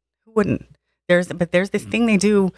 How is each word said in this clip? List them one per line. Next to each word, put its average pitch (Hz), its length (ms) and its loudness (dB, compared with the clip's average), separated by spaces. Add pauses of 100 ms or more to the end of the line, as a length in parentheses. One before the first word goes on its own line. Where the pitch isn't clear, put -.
(260)
Who 226 60 -20
wouldn't? 208 340 -2 (400)
There's, 180 220 2
but 175 240 -6
there's 185 180 0
this 208 140 -6
thing 233 220 -2
they 220 100 4
do. 196 420 2